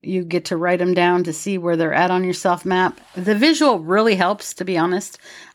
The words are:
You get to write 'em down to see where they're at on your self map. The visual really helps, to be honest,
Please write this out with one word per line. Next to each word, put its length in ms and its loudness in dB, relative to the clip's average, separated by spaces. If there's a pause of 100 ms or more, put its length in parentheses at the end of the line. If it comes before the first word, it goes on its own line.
You 220 -4
get 220 -4
to 100 -4
write 240 0
'em 140 2
down 300 2
to 80 -6
see 260 -4
where 180 -2
they're 180 0
at 160 2
on 140 0
your 100 -2
self 300 -2
map. 360 0 (140)
The 220 -2
visual 420 2
really 380 2
helps, 380 -2
to 100 -8
be 120 -2
honest, 420 -2 (360)